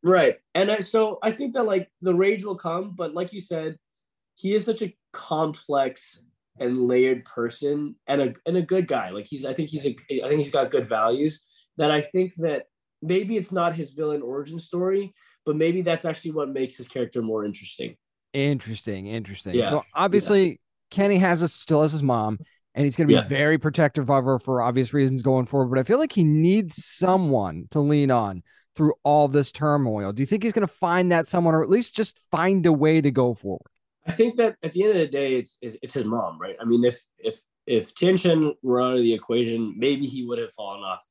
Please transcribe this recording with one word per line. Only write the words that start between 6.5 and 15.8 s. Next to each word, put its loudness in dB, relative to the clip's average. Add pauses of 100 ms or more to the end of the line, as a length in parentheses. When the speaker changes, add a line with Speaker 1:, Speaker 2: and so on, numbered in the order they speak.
Speaker 1:
and 0
layered 2
person -4 (120)
and 0
a, -2 (120)
and 0
a 0
good 0
guy. -4
Like, -10
he's, -12
I -6
think -6
he's -6
a, -2 (280)
I -6
think 2
he's -4
got 2
good 0
values 0 (360)
that 2
I 2
think -2
that -4 (360)
maybe -2
it's -6
not 0
his -8
villain -4
origin -8
story, -4 (320)
but -2
maybe 0